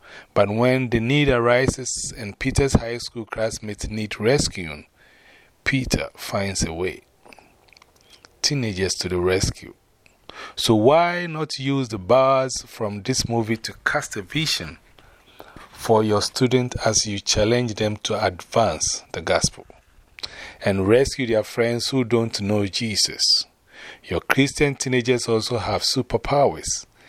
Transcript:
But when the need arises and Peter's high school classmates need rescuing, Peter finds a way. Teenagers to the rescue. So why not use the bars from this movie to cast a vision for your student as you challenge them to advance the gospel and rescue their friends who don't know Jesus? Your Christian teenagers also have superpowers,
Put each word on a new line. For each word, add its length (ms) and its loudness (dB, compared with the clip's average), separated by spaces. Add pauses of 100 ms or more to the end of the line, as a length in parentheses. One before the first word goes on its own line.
(340)
But 160 4
when 400 2
the 120 2
need 260 2
arises 920 2
and 220 -10
Peter's 360 2
high 240 0
school 260 -10
classmates 640 -6
need 320 -6
rescuing, 640 0 (800)
Peter 500 0
finds 500 -4
a 60 -4
way. 300 -6 (1400)
Teenagers 520 -2
to 160 -6
the 100 0
rescue. 540 -2 (840)
So 180 2
why 540 4
not 320 -6
use 300 -2
the 80 -6
bars 640 2
from 400 -8
this 260 -2
movie 300 0
to 160 -10 (100)
cast 320 -2
a 60 -6
vision 560 -4 (960)
for 340 2
your 160 2
student 520 0 (120)
as 200 2
you 140 -6
challenge 560 0
them 220 -2
to 280 -2
advance 840 -2
the 100 -8
gospel 460 -2 (960)
and 240 2
rescue 400 4
their 160 2
friends 460 -2
who 160 2
don't 340 0
know 260 2
Jesus? 800 0 (580)
Your 180 -4
Christian 540 2
teenagers 520 0
also 300 0
have 240 -2
superpowers, 1040 0 (240)